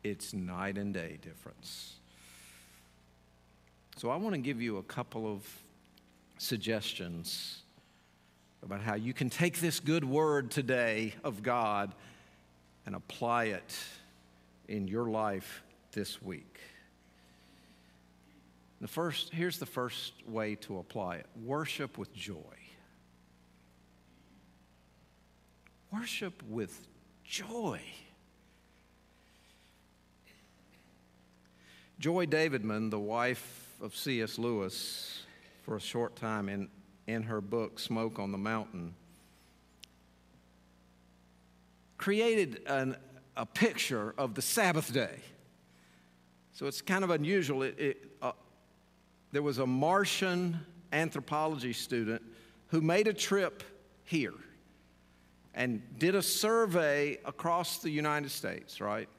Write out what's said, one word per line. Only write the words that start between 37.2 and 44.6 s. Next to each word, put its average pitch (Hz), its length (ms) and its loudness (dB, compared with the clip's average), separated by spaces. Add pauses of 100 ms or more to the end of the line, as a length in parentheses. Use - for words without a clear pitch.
her 110 160 -2
book, 107 400 -2
Smoke 113 400 -2
on 98 140 -2
the 98 40 -4
Mountain, 98 580 -4 (3000)
created 208 680 4
an, 131 300 2 (400)
a 143 80 -2
picture 123 720 2
of 127 180 0
the 131 60 -2
Sabbath 175 500 4